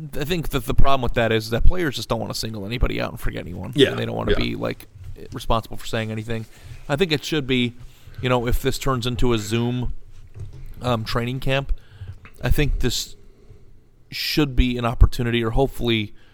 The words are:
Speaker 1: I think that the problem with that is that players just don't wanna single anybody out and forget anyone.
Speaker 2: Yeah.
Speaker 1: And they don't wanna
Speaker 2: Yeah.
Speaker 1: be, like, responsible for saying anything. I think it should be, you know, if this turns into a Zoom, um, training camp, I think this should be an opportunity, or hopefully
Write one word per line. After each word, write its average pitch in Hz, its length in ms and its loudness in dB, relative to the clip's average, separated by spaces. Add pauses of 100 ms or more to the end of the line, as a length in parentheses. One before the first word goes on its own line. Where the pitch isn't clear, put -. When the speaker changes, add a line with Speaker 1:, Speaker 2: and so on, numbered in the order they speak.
(180)
Speaker 1:
I 147 60 -2
think 160 240 -4
that 131 180 -2
the 131 80 -2
problem 135 280 10
with 117 120 0
that 117 160 2
is 107 200 0
that 113 140 4
players 165 300 6
just 113 140 -8
don't 117 100 -2
wanna 107 160 -8
single 110 320 -8
anybody 113 340 -2
out 117 120 -4
and - 80 -12
forget - 220 -4
anyone. - 340 -10
Speaker 2:
Yeah. 139 140 6
Speaker 1:
And - 80 -6
they 113 80 -2
don't 110 100 -6
wanna 113 160 -2
Speaker 2:
Yeah. - 60 2
Speaker 1:
be, - 180 -2
like, - 320 -8 (440)
responsible 117 440 -2
for - 100 -8
saying 110 240 -4
anything. 110 360 -6 (420)
I 147 80 -2
think 165 160 2
it 143 120 -2
should 147 220 -2
be, 123 280 2 (460)
you 127 80 0
know, 123 200 2
if 120 120 2
this 131 180 0
turns 127 280 0
into 123 260 4
a 113 60 4
Zoom, 120 540 -2 (920)
um, 117 220 -2
training 123 340 -4
camp, 135 340 0 (680)
I 123 80 2
think - 300 2
this - 340 -2 (960)
should 143 460 -2
be 123 200 4
an 120 80 -4
opportunity, 117 600 4
or 113 60 -2
hopefully 117 640 0 (220)